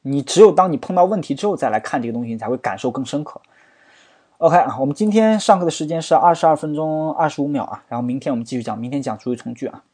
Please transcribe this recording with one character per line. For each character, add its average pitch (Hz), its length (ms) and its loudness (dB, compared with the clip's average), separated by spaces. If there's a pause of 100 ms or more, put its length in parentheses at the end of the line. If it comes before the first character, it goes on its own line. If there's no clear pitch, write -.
你 139 220 -4
只 - 180 2
有 214 100 12
当 180 220 2
你 139 60 -2
碰 - 180 -4
到 180 80 8
问 190 160 0
题 - 140 -4
之 170 120 -6
后 202 80 0
再 139 140 -2
来 110 100 0
看 135 220 -4
这 117 80 -6
个 113 60 -6
东 120 100 -4
西， 117 60 -10
你 113 80 -6
才 107 100 -8
会 127 80 -2
感 98 220 -6
受 127 120 -4
更 131 140 -6
深 147 180 -6
刻。 - 160 -14 (1000)
OK 165 180 4
啊， 135 240 2
我 135 60 0
们 143 80 -2
今 214 160 0
天 220 280 4
上 202 200 4
课 175 80 -2
的 160 40 2
时 156 140 -6
间 165 160 -4
是 160 140 0
二 170 200 6
十 165 120 0
二 156 100 4
分 151 180 -6
钟 156 380 -4
二 160 160 0
十 147 140 -4
五 139 40 -2
秒 143 180 -4
啊， - 240 -14
然 120 120 -6
后 - 20 -4
明 123 160 -4
天 139 140 -6
我 120 40 -4
们 117 60 -6
继 127 140 -8
续 120 60 -6
讲， 110 160 -8
明 120 120 -8
天 139 120 -6
讲 113 160 -6
主 123 160 -4
语 - 20 -6
从 120 180 -12
句 127 120 -10
啊 - 280 -14